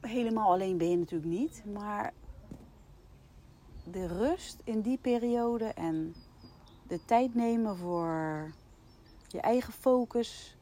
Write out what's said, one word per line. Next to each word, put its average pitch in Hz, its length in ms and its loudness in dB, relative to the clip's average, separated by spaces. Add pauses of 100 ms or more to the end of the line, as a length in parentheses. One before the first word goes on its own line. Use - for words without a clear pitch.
helemaal 226 500 2
alleen 185 260 4
ben 165 120 2
je 175 80 4
natuurlijk 165 340 -2
niet. 226 320 -2 (100)
Maar 208 400 -6 (1800)
de 185 160 -4
rust 220 560 -2
in 220 180 -2
die 247 160 0
periode 233 680 0
en 165 500 -2 (720)
de 170 180 -6
tijd 240 300 4
nemen 233 420 2
voor 160 760 -2 (760)
je - 140 -8
eigen 240 320 2
focus - 880 0